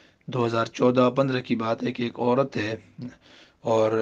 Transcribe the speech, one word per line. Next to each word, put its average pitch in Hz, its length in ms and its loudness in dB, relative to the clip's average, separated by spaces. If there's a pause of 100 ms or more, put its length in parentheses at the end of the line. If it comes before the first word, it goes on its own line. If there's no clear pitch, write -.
(280)
दो 123 160 0
हज़ार 113 240 0
चौदह 127 420 4
पन्द्रह 131 300 0
की 120 160 -4
बात 113 260 -2
है 123 100 -4
कि 123 140 -6
एक 113 120 -8
औरत 123 380 0
है 110 160 -4 (920)
और 110 380 2